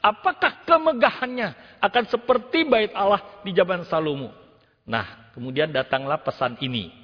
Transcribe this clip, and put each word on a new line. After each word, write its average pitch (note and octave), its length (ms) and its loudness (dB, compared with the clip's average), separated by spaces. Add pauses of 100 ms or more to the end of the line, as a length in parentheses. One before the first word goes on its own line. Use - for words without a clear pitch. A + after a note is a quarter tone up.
Apakah D#4+ 640 0
kemegahannya B3+ 880 2 (320)
akan A3+ 240 2
seperti B3 560 0
bait A3 320 0
Allah G3+ 240 2 (240)
di F#3+ 80 -8
zaman F3 320 0
Salomo? D3 480 -4 (560)
Nah, - 480 -6
kemudian C3 320 -2
datanglah C3+ 560 -2
pesan A#2+ 400 -4
ini. A#2 240 -4 (160)